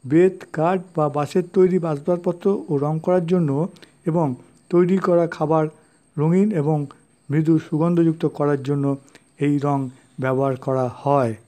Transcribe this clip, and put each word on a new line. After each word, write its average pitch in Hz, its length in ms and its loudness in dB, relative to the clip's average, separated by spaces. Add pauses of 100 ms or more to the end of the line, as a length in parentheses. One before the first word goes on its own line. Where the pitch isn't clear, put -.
বেত, 180 460 2
কাঠ 175 280 0 (160)
বা 151 120 0
বাঁশের 147 340 -2 (100)
তৈরি 185 340 4
আসবাবপত্র 175 800 -2
ও 151 80 -2
রং 151 260 -2
করার 180 240 0
জন্য 165 420 0 (380)
এবং 160 280 0 (360)
তৈরি 180 280 4
করা 170 280 2
খাবার 160 400 0 (520)
রঙিন 185 340 2
এবং 151 340 -2 (440)
মৃদু 160 280 2
সুগন্ধযুক্ত 165 680 0
করার 143 360 0
জন্য 139 340 -2 (420)
এই 143 200 0
রং 139 320 -2 (300)
ব্যবহার 131 360 0
করা 131 380 -2
হয়। 139 400 0 (140)